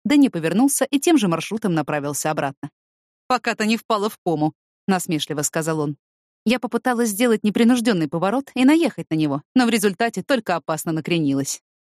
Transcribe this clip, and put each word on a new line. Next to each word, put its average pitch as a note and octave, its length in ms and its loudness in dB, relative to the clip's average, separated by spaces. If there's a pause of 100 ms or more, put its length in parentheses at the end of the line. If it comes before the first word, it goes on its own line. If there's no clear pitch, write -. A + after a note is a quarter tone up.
Дэнни C#4 240 4
повернулся F3+ 560 0
и C#4 160 -2
тем E4 180 4
же G#3 80 2
маршрутом F3 480 -2
направился D3 560 -4
обратно. D3 400 -6 (560)
«Пока A#3+ 300 -2
ты G#3+ 100 -2
не A3+ 100 2
впала G#3 320 -2
в - 160 -10
кому», D#3 280 0 (340)
насмешливо D#3+ 560 -2
сказал D#3+ 380 -4
он. D3 160 -4 (480)
Я A#3+ 140 2
попыталась A#3 520 -2
сделать A3 340 0
непринуждённый A3 640 2
поворот G3 460 -2
и B3 100 0
наехать C#4+ 460 2
на D#3+ 60 -2
него, D3 260 -2 (120)
но B3+ 120 4
в A3+ 40 2
результате A3+ 520 0
только A3+ 340 0
опасно D#3+ 360 -4
накренилась. D3+ 680 -2 (220)